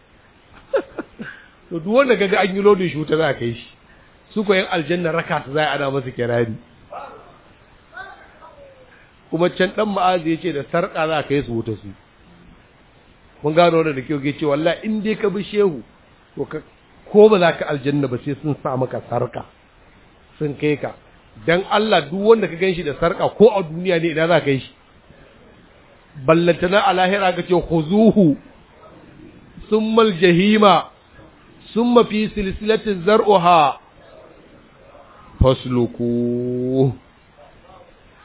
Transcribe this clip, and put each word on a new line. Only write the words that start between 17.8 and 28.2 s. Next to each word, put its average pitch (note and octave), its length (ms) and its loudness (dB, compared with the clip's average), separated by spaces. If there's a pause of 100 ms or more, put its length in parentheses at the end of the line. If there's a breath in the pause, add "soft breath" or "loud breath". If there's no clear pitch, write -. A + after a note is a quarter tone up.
ba B2 180 -4
sai C#3+ 160 -4
sun D3 200 -4
sa C#3 140 -4
maka B2 340 -4
sarƙa. B2 360 -6 (920)
Sun D3 220 -6
kai D3 180 0
ka." A#2 160 -10 (520)
Dan F3 260 2
Allah G#3 300 2
duk D3+ 180 -8
wanda G#3+ 280 4
ka D#3 80 -10
ganshi F3+ 280 -2
da C#3+ 160 -6
sarƙa E3 380 -2
ko G#3 180 8
a G3 80 -2
duniya E3+ 380 -4
ne E3+ 100 -2
ina D#3+ 160 0
za E3+ 120 4
ka B2+ 60 -4
kai C#3 140 0
shi? - 120 -14 (1600)
Ballantana E3+ 580 2
a F#3+ 80 2
lahira F#3 400 0
ka F3 80 -6
ce, F3 140 -2
"Khuzuhu, E3+ 800 2 (1300)